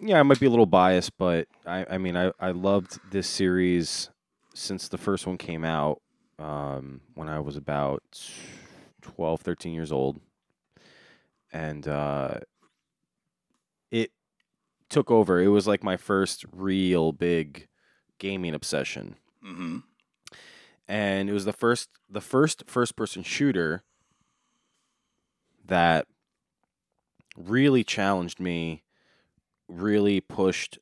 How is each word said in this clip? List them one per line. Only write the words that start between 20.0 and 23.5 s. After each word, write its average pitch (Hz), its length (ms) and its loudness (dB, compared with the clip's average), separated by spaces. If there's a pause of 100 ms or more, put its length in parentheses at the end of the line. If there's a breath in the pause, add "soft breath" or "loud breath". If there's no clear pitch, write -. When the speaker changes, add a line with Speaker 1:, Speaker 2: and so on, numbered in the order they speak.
Speaker 1:
And 98 400 0
it 101 40 -2
was 101 120 -2
the 104 80 -2
first, 120 360 -2 (200)
the 101 120 -10
first 151 460 0
first-person 113 560 -4
shooter 92 600 -2 (1800)